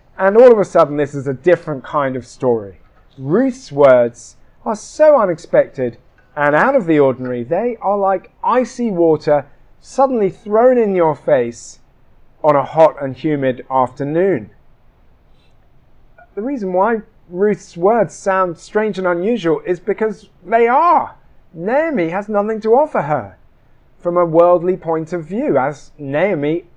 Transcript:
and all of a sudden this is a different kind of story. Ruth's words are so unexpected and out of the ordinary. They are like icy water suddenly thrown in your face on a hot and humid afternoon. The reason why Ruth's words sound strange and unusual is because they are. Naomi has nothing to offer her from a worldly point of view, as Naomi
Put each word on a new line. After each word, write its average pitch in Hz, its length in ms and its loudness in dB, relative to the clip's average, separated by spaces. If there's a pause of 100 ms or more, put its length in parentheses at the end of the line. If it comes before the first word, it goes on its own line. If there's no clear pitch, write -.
(180)
and 196 180 0
all 247 160 8
of 220 60 4
a 190 80 0
sudden 151 320 0
this 147 160 -4
is 139 140 -8
a 139 60 -4
different 156 500 -2
kind 135 320 -4
of 123 100 -10
story. 113 540 -4 (400)
Ruth's 220 520 -2
words 127 680 2 (280)
are 226 100 -6
so 302 460 2
unexpected 151 760 -2 (380)
and 147 200 0
out 226 200 2
of 220 100 0
the 160 140 2
ordinary. 127 440 -2
They 196 380 -4
are 202 160 -2
like 190 340 -4 (120)
icy 233 460 -2
water 156 560 0 (340)
suddenly 247 500 0
thrown 233 480 2
in 208 180 0
your 165 180 2
face 123 680 -4 (640)
on 151 120 4
a 139 80 0
hot 151 380 4
and 135 140 -8
humid 135 540 -4
afternoon. 139 800 -2 (1800)
The 202 80 -10
reason 220 300 -6
why 214 300 0 (280)
Ruth's 190 460 -4
words 196 380 0
sound 190 440 -2
strange 214 400 -6
and 185 100 -4
unusual 175 580 -2
is 175 140 -4
because 202 500 -6 (160)
they 226 220 2
are. 285 480 0 (380)
Naomi 214 560 -2
has 202 200 -8
nothing 214 320 -2
to 220 140 2
offer 262 260 0
her 131 360 -6 (600)
from 175 180 -4
a 175 100 2
worldly 175 520 2
point 160 340 -6
of 170 140 -8
view, 202 320 -2
as 135 400 -6
Naomi 151 680 -4 (120)